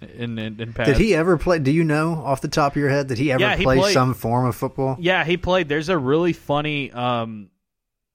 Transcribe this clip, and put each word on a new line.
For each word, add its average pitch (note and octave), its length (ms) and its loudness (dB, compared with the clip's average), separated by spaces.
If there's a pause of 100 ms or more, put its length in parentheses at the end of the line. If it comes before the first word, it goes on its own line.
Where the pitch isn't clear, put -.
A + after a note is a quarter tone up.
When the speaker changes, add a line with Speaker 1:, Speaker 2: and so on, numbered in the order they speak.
(160)
Speaker 1:
in, A#2+ 220 -8
in, A2 220 -8
in A2+ 140 -8
pads. A2+ 160 0
Speaker 2:
Did - 80 4
he G3 180 4
ever E3+ 220 4
play? E3+ 220 2
Do C3+ 120 2
you E3 140 4
know D#3 300 0
off C#3 260 -4
the D#3+ 80 -4
top C#3+ 240 0
of - 20 -6
your C#3+ 140 0
head, C#3 180 0
did B2+ 100 -4
he C#3 140 0
ever - 80 2
Speaker 1:
Yeah, G3 160 0
he F3 80 0
Speaker 2:
play C3 140 4
Speaker 1:
played. G3+ 160 4
Speaker 2:
some B2+ 200 2
form A#2+ 320 -2
of A#2+ 120 -2
football? C3 420 -4
Speaker 1:
Yeah, F3 240 2
he F3 140 -2
played. F3+ 320 0
There's D3 180 -2
a F#3 100 0
really D#3 360 2
funny, D3 580 -4
um, A#2 580 -4 (640)